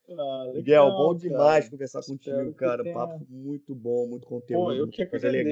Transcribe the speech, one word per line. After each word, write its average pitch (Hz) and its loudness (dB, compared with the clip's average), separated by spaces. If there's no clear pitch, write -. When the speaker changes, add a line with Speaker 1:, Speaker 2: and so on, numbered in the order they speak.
Speaker 1:
Ah, 135 -8
Speaker 2:
Miguel, 143 6
Speaker 1:
legal, 131 2
Speaker 2:
bom 160 4
demais 151 4
Speaker 1:
cara. 113 -20
Speaker 2:
conversar 135 -8
Speaker 1:
Espero 135 -10
Speaker 2:
contigo, 139 -4
Speaker 1:
que 165 -20
Speaker 2:
cara. 120 -2
Speaker 1:
tenha 170 -6
Speaker 2:
Papo 147 -6
muito 139 -12
bom, 120 -2
muito 120 -10
conteúdo, - -4
Speaker 1:
Pô, - -2
eu 143 -2
Speaker 2:
muita - -12
Speaker 1:
que 202 -4
Speaker 2:
coisa - -4
Speaker 1:
agradeço, 151 0